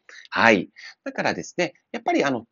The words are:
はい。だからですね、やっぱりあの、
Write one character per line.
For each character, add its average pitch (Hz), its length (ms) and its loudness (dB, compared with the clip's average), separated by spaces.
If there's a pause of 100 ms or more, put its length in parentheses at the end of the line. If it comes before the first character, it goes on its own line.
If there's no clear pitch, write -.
(300)
は 113 220 6
い。 92 180 2 (340)
だ 269 80 -10
か 202 120 -4
ら 117 100 0
で - 80 -8
す - 160 -14
ね、 175 160 -2 (160)
や 240 80 -8
っ - 40 -18
ぱ 349 100 -2
り 294 120 2
あ 139 60 0
の、 117 220 -6